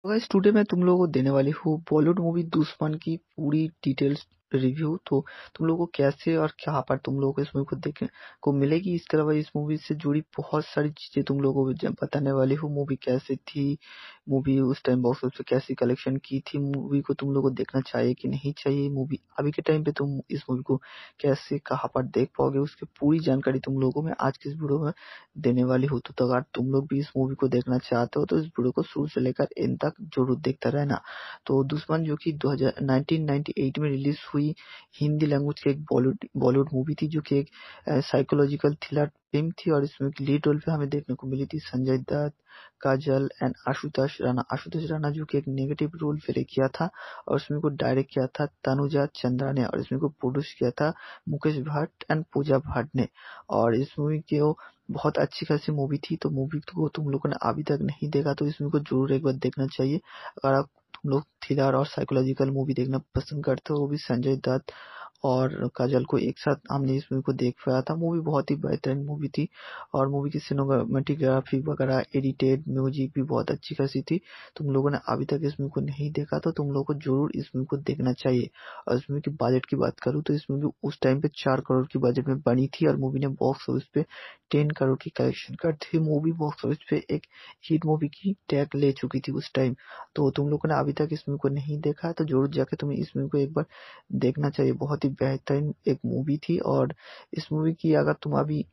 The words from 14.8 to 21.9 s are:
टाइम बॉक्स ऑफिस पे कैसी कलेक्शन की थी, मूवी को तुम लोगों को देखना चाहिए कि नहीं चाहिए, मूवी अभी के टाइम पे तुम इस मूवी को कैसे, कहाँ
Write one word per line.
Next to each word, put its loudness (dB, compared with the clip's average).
टाइम 4
बॉक्स 2
ऑफिस -4
पे -8
कैसी -2
कलेक्शन 0
की -6
थी, -8
मूवी -2
को -2
तुम -2
लोगों 2
को -2
देखना -2
चाहिए 0
कि -6
नहीं -2
चाहिए, 0
मूवी -2
अभी 0
के -4
टाइम 2
पे 0
तुम -2
इस -4
मूवी 0
को 2
कैसे, 0
कहाँ -4